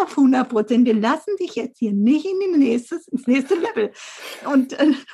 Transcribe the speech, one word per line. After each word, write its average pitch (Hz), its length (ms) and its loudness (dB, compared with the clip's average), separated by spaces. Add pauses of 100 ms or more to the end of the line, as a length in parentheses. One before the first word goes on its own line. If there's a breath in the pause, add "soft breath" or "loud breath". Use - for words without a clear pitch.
auf 359 160 -4
hundert 262 320 4
Prozent, 226 360 2
wir 226 100 2
lassen 294 440 -2
dich 359 160 -8
jetzt 240 240 -10
hier 208 140 -4
nicht 247 340 2
in 381 140 -4
die 370 180 0
nächstes, 247 500 -2
ins - 200 -8
nächste 269 260 0
Level.“ 330 380 -4 (600 loud breath)
Und, 262 220 2
äh, 302 180 2 (220 loud breath)